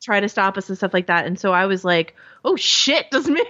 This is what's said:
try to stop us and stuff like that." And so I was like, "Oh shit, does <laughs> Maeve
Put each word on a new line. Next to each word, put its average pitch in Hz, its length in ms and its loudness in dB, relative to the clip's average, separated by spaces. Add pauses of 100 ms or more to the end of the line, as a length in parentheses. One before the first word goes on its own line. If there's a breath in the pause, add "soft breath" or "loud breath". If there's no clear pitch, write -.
try 208 200 0
to 202 80 0
stop 196 280 0
us 196 120 -8
and 190 100 -8
stuff 190 160 -2
like 180 140 0
that." 170 180 2
And 180 120 -4
so 196 140 0
I 180 140 2
was 185 180 -2
like, 170 300 0 (300 loud breath)
"Oh 339 120 2
shit, - 540 0
does 269 180 0
<laughs> - 0 -
Maeve 320 220 0